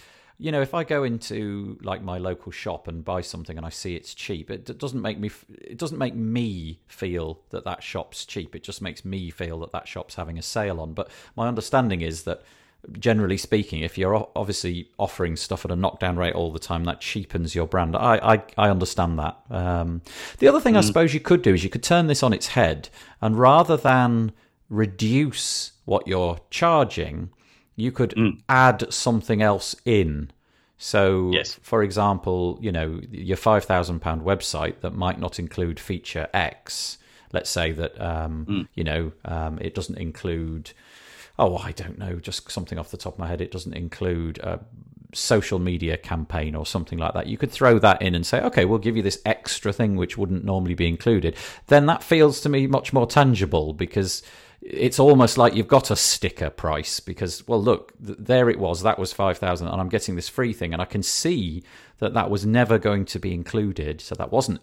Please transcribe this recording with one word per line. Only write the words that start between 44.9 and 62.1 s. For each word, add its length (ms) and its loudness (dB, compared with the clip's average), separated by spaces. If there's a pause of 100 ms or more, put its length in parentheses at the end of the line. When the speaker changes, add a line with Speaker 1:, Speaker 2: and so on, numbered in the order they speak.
Speaker 1:
social 460 0
media 380 -2
campaign 580 -6
or 100 -6
something 340 -6
like 140 -2
that. 140 -4
You 100 -6
could 140 -2
throw 280 6
that 220 8
in 140 2
and 100 0
say, 160 2
"Okay, 240 4
we'll 140 4
give 180 0
you 60 0
this 220 -2
extra 480 -2
thing 220 0
which 220 -2
wouldn't 280 -2
normally 300 0
be 120 0
included." 480 2 (320)
Then 200 8
that 160 2
feels 380 6
to 80 0
me 180 2
much 260 0
more 140 4
tangible, 640 4
because 480 -2 (380)
it's 400 -2
almost 380 8
like 180 6
you've 120 0
got 240 4
a 40 4
sticker 540 0
price 500 -4
because, 480 -8
well, 140 2
look, 320 2 (100)
th-, 160 -10
there 300 4
it 100 2
was, 220 -2
that 180 2
was 140 -4
five 240 0
thousand, 300 -2
and 120 -4
I'm 80 -2
getting 280 -2
this 120 -8
free 240 -4
thing, 220 -6
and 80 -4
I 40 -2
can 180 -4
see 600 -2 (360)
that 160 -2